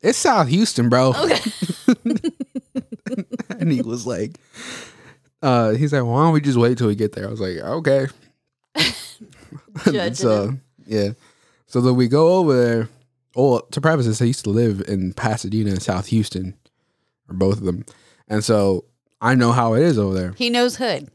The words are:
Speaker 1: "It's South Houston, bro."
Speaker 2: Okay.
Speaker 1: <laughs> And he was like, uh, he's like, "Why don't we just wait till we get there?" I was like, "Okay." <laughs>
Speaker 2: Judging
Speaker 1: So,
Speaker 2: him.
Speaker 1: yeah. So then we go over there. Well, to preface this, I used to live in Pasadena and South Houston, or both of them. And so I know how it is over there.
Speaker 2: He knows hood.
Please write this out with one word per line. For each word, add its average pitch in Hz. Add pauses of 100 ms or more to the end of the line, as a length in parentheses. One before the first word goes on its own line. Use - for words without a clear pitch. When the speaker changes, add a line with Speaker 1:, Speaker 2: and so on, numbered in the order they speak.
Speaker 1:
"It's 220
South 208
Houston, 139
bro." 127
Speaker 2:
Okay. -
Speaker 1:
<laughs> 208 (2000)
And 165
he 123
was 117
like, 107 (1040)
uh, 120
he's 139
like, 135
"Why 120
don't 165
we 151
just 139
wait 117
till 120
we 104
get 104
there?" 98
I 110
was 110
like, 92
"Okay." 135 (680)
<laughs> - (1000)
Speaker 2:
Judging 127
Speaker 1:
So, 107
Speaker 2:
him. 131 (240)
Speaker 1:
yeah. 104 (580)
So 123
then 127
we 127
go 160
over 156
there. 117 (460)
Well, 127 (100)
to 147
preface 156
this, 110
I 120
used -
to 107
live 104
in 92
Pasadena 104
and 95
South 95
Houston, 101 (760)
or 92
both 95
of 107
them. 90 (420)
And 107
so 98 (360)
I 123
know 120
how 117
it 135
is 160
over 98
there. 92
Speaker 2:
He 240
knows 240
hood. 165